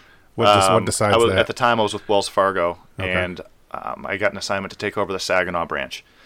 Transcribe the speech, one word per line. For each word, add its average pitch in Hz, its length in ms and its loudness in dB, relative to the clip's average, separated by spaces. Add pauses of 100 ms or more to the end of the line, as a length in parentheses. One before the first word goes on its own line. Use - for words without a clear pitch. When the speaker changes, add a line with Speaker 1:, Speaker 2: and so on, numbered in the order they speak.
(360)
Speaker 1:
What 113 100 2
des-, 101 220 6
Speaker 2:
Um, 95 60 4
Speaker 1:
what 92 120 2
decides 104 280 0
Speaker 2:
I 113 40 4
was, 117 120 4
Speaker 1:
that? 95 100 0
Speaker 2:
at 113 80 2
the 113 40 -6
time, 120 280 2
I - 20 2
was 104 120 0
with - 140 -10
Wells 101 200 2
Fargo, 92 500 0 (200)
Speaker 1:
Okay. 95 140 -4
Speaker 2:
and, 90 280 -4 (320)
um, - 360 -12
I 98 80 -4
got 101 160 0
an 101 60 -12
assignment 98 340 -6
to - 60 -20
take 104 180 -6
over 98 160 -4
the 92 80 -6
Saginaw 87 460 -2
branch. 71 380 -8 (220)